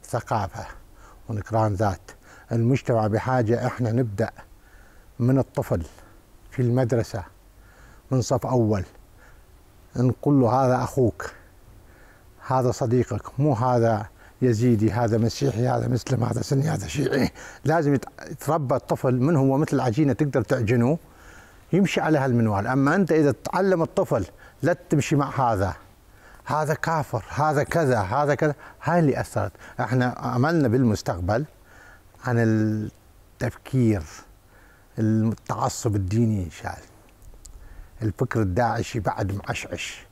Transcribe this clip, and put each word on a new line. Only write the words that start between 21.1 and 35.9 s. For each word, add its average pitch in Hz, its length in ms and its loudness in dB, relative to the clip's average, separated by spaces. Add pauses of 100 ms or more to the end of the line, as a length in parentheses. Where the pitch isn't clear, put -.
يمشي 185 280 2
على 156 180 2
هالمنوال. 113 480 2
أما 135 280 2
أنت 185 180 2
إذا 151 220 4 (100)
تعلم 185 380 0
الطفل 139 440 -2 (360)
لا 151 100 2
تمشي 156 440 0
مع 135 360 2
هذا، 95 220 0 (680)
هذا 151 300 -2
كافر، 156 540 -2
هذا 147 340 0
كذا، 135 380 2
هذا 139 340 0
كذا، 151 200 0 (280)
هاي 170 160 2
اللي 147 220 2
أثرت. 101 320 -4 (280)
احنا 123 560 -2
أملنا 147 320 2
بالمستقبل 107 760 0 (800)
عن 123 140 0
التفكير 110 1600 0 (960)
التعصب 110 1000 -2